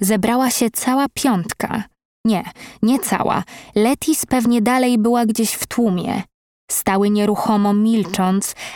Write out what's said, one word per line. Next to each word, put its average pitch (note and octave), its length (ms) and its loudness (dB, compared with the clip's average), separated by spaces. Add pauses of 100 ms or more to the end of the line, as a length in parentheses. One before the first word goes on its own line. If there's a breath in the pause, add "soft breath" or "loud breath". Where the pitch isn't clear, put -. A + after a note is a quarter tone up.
zebrała A3+ 500 2
się A#3 200 0
cała C4 440 0
piątka. G#3 720 -2 (420)
Nie, G3 240 0 (320 loud breath)
nie A#3 160 2
cała. - 460 -2 (300 loud breath)
Letis C4 520 0
pewnie A#3+ 360 2
dalej B3 360 2
była A#3 280 2
gdzieś A3 260 0
w - 140 -8
tłumie. F#3 560 -2 (480)
Stały G3+ 400 0
nieruchomo, G#3 640 2
milcząc, G3 800 0 (220 loud breath)